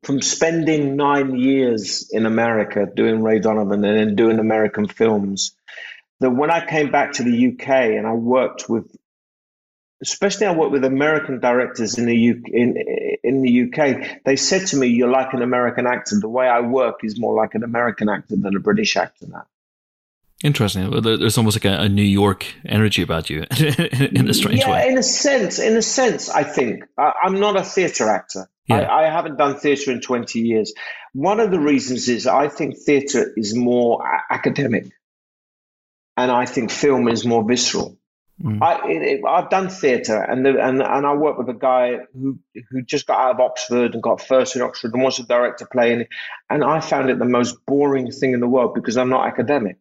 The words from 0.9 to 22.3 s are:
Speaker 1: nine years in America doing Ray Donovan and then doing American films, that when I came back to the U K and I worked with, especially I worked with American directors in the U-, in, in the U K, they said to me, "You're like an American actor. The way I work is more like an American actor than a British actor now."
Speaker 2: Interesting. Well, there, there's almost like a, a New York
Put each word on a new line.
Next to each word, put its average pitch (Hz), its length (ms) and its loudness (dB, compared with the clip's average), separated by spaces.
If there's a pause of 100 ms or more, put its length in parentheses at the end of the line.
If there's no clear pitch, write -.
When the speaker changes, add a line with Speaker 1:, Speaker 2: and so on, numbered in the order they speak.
Speaker 1:
nine 143 400 0
years 123 760 0
in 110 140 0
America 110 600 0 (100)
doing 113 280 2
Ray 110 160 2
Donovan 104 440 0
and 104 140 2
then 107 180 0
doing 113 240 4
American 107 480 0
films, 98 680 -2 (640)
that 131 100 2
when 143 220 0
I 165 140 0
came 151 260 0
back 143 220 0
to 123 100 -4
the 120 80 2
U 120 260 2
K 127 400 2
and 107 100 -4
I 113 60 -2
worked 120 560 -2
with, 110 160 -2 (1160)
especially 196 460 -2
I 180 80 2
worked 156 160 2
with 135 140 0
American 139 540 0
directors 120 580 0
in 117 80 -2
the 117 100 2
U-, 117 320 2
in, 120 280 2 (480)
in 135 180 0
the 131 80 2
U 120 200 2
K, 135 560 -2
they 135 100 2
said 190 320 0
to 139 100 -2
me, 127 100 2
"You're 120 220 2
like 131 240 0
an 123 80 -4
American 123 460 0
actor. 120 320 -2
The 107 100 -4
way 127 180 0
I 120 140 2
work 120 420 0
is 110 160 -8
more 110 160 -2
like 107 200 0
an 113 80 -4
American 117 440 -2
actor 104 300 -4
than 98 180 -2
a 95 40 -2
British 104 360 0
actor - 320 -4
now." - 180 -18 (1000)
Speaker 2:
Interesting. 104 480 0
Well, 123 100 0
there, 113 160 2
there's 107 200 2
almost 110 200 2
like - 160 -4
a, 78 80 0
a 101 80 2
New 101 140 4
York 101 420 4 (200)